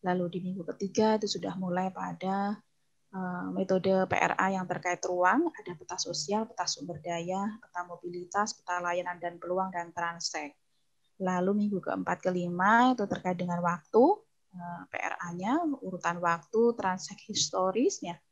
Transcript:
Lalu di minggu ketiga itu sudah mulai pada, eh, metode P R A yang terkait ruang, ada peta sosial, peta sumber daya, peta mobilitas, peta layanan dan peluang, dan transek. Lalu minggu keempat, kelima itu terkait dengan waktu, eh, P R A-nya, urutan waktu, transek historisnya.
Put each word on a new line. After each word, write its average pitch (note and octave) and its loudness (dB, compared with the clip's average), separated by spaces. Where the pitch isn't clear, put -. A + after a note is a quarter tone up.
Lalu F3+ 0
di - -2
minggu F#3 -6
ketiga G#3+ 2
itu G#3+ 0
sudah F#3 -4
mulai F#3 0
pada, F#3+ -4
eh, F#3 -6
metode F#3+ 4
P F#3 0
R - 4
A F#3+ 4
yang F#3 -2
terkait F3+ -2
ruang, F#3 4
ada - -10
peta F3+ -12
sosial, F#3+ -2
peta F#3 -4
sumber E3+ -6
daya, F3+ -4
peta - -10
mobilitas, F3+ -4
peta - -6
layanan F3 -2
dan F3 -6
peluang, F#3 -2
dan E3+ -4
transek. E3+ -6
Lalu F#3+ 2
minggu G3 0
keempat, - -2
kelima F#3 4
itu A3 0
terkait F3+ -2
dengan F3 -2
waktu, F3 4
eh, F3 -10
P - -16
R - -4
A-nya, F3+ -2
urutan F3 -2
waktu, F#3+ 2
transek F#3+ -4
historisnya. F#3+ 0